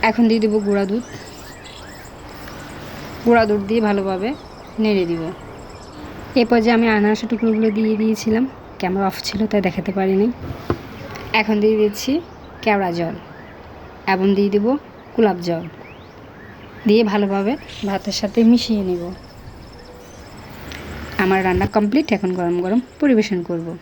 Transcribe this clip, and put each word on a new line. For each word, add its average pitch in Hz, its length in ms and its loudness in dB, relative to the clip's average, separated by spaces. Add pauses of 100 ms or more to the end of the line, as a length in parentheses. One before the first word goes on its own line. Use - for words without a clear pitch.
(100)
এখন 233 200 4
দিয়ে 226 140 4
দিব 208 100 2 (120)
গুঁড়া 202 240 2
দুধ। 240 140 -2 (2250)
গুঁড়া 233 240 6
দুধ 208 220 2
দিয়ে 226 180 2
ভালোভাবে 196 400 0 (540)
নেড়ে 202 280 4
দিব। 170 120 -2 (1200)
এ - 100 6
পর্যায়ে 233 280 6
আমি 233 80 4 (100)
আনারসের 214 340 2
টুকরোগুলো 220 380 2 (100)
দিয়ে 220 220 2
দিয়েছিলাম, 220 440 2 (360)
ক্যামেরা 190 300 0
অফ 185 60 -10 (120)
ছিল 202 120 -4 (100)
তাই 208 160 4
দেখাতে 180 320 -2
পারিনি। 190 280 4 (1120)
এখন 214 220 2
দিয়ে 220 180 4
দিচ্ছি 214 320 0 (520)
কেওড়া 196 340 2
জল 165 160 -2 (1000)
এবং 190 140 4 (100)
দিয়ে 202 180 4
দিব 208 120 4 (480)
গোলাপ 202 320 4
জল, 170 180 -2 (1200)
দিয়ে 214 140 8 (100)
ভালোভাবে 196 400 2 (360)
ভাতের 196 320 -4
সাথে 202 180 0 (120)
মিশিয়ে 226 380 4
নেব। 175 140 0 (2250)
আমার 190 240 4
রান্না 185 280 2
কমপ্লিট, 220 320 2 (100)
এখন 190 220 0
গরম 175 260 0
গরম 208 160 2 (200)
পরিবেশন 214 380 4 (100)
করব। 170 180 -4 (160)